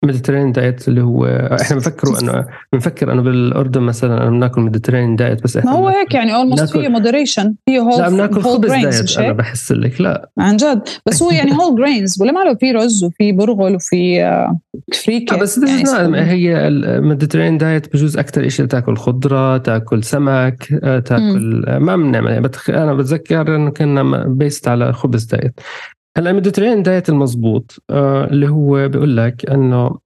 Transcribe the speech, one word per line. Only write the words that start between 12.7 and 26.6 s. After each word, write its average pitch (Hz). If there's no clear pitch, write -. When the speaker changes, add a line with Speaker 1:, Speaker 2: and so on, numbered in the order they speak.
Speaker 2:
رز 226
وفي 202
برغل 196
وفي، 180
آه، 175
فريكة، 233
Speaker 1:
آه، -
بس 202
this 269
Speaker 2:
يعني، 269
Speaker 1:
is -
not، 269
Speaker 2:
اسمه 170
Speaker 1:
هي 170
ال 147
Mediterranean 156
diet 156
بجوز 147
أكتر -
إشي 131
تاكل 123
خضرة، 131
تاكل 113
سمك، 135
آه، 131
تاكل، 123
Speaker 2:
مم. 113
Speaker 1:
آه، 131
ما 170
بنعمل، 120
يعني، 117
بتخ-، -
أنا 151
بتذكر 156
إنه 151
كنا 143
م-، 131
based 143
على 120
خبز 117
diet. -
هلا 175
الميديترينيان 202